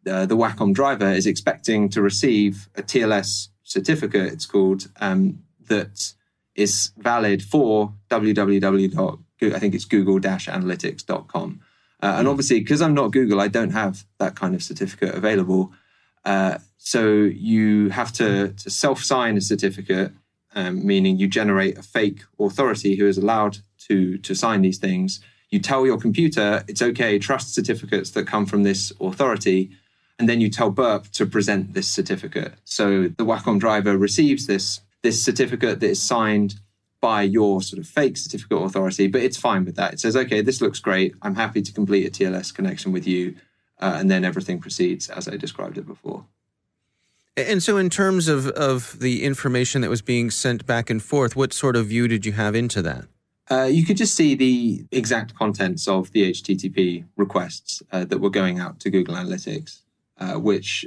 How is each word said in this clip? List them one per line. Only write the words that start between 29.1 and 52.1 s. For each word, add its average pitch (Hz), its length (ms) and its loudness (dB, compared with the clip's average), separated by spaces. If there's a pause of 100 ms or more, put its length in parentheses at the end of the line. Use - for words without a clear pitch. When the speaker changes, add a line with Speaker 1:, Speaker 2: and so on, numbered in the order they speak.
Speaker 1:
And 117 100 2
then 117 120 2
you 107 100 2
tell 107 220 0
Burp 107 400 0
to 104 140 0
present 98 480 0
this 95 120 -2
certificate. - 680 -4 (100)
So 98 380 0
the 90 220 -2
Wacom 110 360 0
driver 104 360 2
receives 139 520 2
this, 98 320 -2 (240)
this 120 180 2
certificate 120 560 0
that 107 120 2
is 98 120 -2
signed 107 540 0 (440)
by 110 220 2
your 98 400 2
sort - 160 -10
of 87 80 -12
fake 143 300 0
certificate - 440 -4
authority, 98 460 0
but 117 160 2
it's 127 140 0
fine 101 280 0
with 90 120 -6
that. 90 160 -2
It - 80 -10
says, 110 160 2
"Okay, 123 240 2
this 127 200 0
looks 107 200 -2
great. 95 420 0
I'm 98 140 -4
happy 110 260 -2
to - 100 -12
complete 98 320 2
a - 60 -4
T - 140 -2
L 92 100 0
S 95 160 -8
connection 95 400 -4
with 90 160 -4
you." 90 300 -2 (440)
Uh, 95 200 -2
and 95 100 4
then 92 140 2
everything 90 340 -4
proceeds 90 500 -2
as 95 200 -10
I 104 80 -8
described - 420 -10
it 101 80 -12
before. - 380 -12 (1200)
Speaker 2:
And 196 160 0
so 208 140 2
in 190 140 2
terms 190 380 0
of, 139 200 0
of 131 520 -2
the 123 220 0
information 127 600 0
that 95 80 -2
was 113 120 -2
being 120 280 0
sent 117 360 -2
back 117 240 -2
and 110 120 -2
forth, 135 340 0
what 131 160 0
sort 127 240 0
of 113 100 0
view 117 220 0
did 110 180 -2